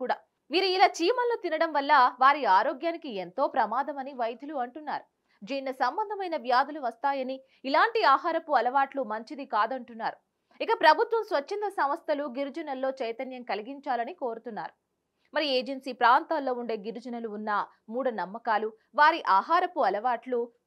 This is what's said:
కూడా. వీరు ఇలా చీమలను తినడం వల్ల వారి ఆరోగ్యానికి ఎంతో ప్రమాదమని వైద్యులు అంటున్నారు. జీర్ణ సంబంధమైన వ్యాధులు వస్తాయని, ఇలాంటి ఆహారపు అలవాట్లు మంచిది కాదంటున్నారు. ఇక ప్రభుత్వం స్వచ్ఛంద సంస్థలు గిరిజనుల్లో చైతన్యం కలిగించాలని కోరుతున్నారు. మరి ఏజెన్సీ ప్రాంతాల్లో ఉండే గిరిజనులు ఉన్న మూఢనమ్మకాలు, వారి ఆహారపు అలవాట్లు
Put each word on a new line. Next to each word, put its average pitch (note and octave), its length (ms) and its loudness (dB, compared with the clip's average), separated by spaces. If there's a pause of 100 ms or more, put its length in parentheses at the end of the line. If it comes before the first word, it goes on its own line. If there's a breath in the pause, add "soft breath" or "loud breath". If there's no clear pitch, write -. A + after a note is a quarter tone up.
కూడా. B3 160 -2 (340)
వీరు F#4 140 2
ఇలా F#4 200 4
చీమలను A#4 580 2
తినడం D#4+ 300 0
వల్ల C#4 460 4
వారి C#4 260 4
ఆరోగ్యానికి D#4 640 0
ఎంతో F#3+ 380 -4
ప్రమాదమని C4+ 680 -2
వైద్యులు B3 420 -6
అంటున్నారు. C4 480 -6 (400)
జీర్ణ C4+ 280 -6
సంబంధమైన F#4 680 -4
వ్యాధులు C4 420 0
వస్తాయని, C4 640 -4 (240 soft breath)
ఇలాంటి G4 380 4
ఆహారపు D#4+ 480 2
అలవాట్లు C4+ 520 2
మంచిది A#3 420 -10
కాదంటున్నారు. A3+ 720 -4 (460 soft breath)
ఇక G4 60 2 (140)
ప్రభుత్వం G#4+ 400 6
స్వచ్ఛంద G4+ 440 -4 (120)
సంస్థలు C#4 440 -2 (140)
గిరిజనుల్లో C#4 520 -6 (120)
చైతన్యం B3 420 -8
కలిగించాలని A#3+ 680 -6
కోరుతున్నారు. A3+ 600 -8 (600)
మరి D4+ 120 0
ఏజెన్సీ C4 440 -2
ప్రాంతాల్లో C4+ 600 2
ఉండే A#3+ 220 -6
గిరిజనులు A3+ 600 -10
ఉన్న G#3 300 -2 (220 soft breath)
మూఢనమ్మకాలు, A3 840 -4 (220 soft breath)
వారి D4+ 320 4
ఆహారపు E4 520 2
అలవాట్లు A#3+ 720 -2 (160)